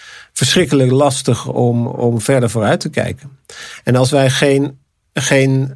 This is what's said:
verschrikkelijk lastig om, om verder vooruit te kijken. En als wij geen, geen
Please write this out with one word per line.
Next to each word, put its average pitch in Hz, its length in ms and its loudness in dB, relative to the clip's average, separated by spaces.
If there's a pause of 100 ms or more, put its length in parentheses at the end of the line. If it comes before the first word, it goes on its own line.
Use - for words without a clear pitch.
(340)
verschrikkelijk 135 580 2
lastig 135 560 0
om, 120 400 0
om 120 340 -2
verder 123 280 2
vooruit 113 300 0
te - 100 -6
kijken. - 400 -6 (540)
En 120 120 0
als 131 160 2
wij 135 180 4
geen, 139 480 0 (360)
geen 135 640 0